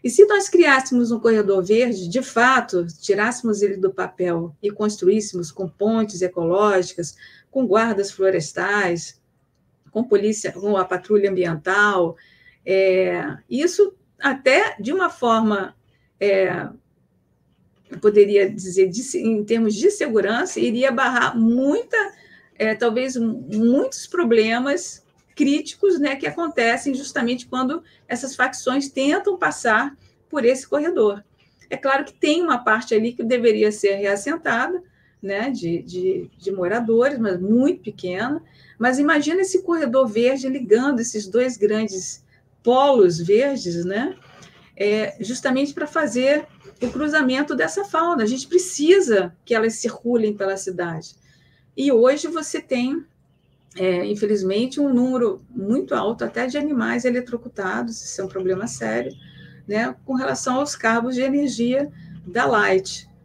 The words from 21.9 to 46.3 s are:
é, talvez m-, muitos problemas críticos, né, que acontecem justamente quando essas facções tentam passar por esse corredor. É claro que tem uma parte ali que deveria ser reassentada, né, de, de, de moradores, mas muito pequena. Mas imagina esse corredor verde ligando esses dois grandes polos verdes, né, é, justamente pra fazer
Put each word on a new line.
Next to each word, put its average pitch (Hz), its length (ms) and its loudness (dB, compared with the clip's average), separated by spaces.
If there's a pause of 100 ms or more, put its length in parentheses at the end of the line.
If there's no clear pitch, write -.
é, 220 180 -2
talvez 240 440 -2
m-, 226 400 -4
muitos 262 500 2
problemas 247 1000 0 (300)
críticos, 302 680 0
né, 269 160 0
que 269 100 -8
acontecem 269 640 -2
justamente 254 540 -4
quando 254 360 -4 (260)
essas 254 260 -8
facções 262 540 -2
tentam 349 500 0
passar 262 580 0 (320)
por 285 160 -2
esse 262 220 2
corredor. 277 580 0 (460)
É 269 60 -6
claro 277 280 -2
que - 80 -16
tem 330 300 0
uma 294 160 0
parte 233 340 0
ali 226 200 0
que - 100 -10
deveria 226 480 2
ser 202 240 0
reassentada, 262 880 -2 (400)
né, 196 280 -4
de, 170 320 -4
de, 180 540 -4
de 190 140 -8
moradores, 226 720 0
mas 190 200 -2
muito 247 420 2
pequena. 208 600 -6 (340)
Mas 254 220 0
imagina 302 440 2
esse 381 200 0
corredor 269 460 0
verde 247 400 0
ligando 254 500 2
esses 214 300 -6
dois 240 280 0
grandes 208 680 -4 (360)
polos 240 580 4
verdes, 180 680 0
né, 226 320 -4 (600)
é, 208 440 -2
justamente 254 520 -2
pra 302 140 -6
fazer 294 600 0 (360)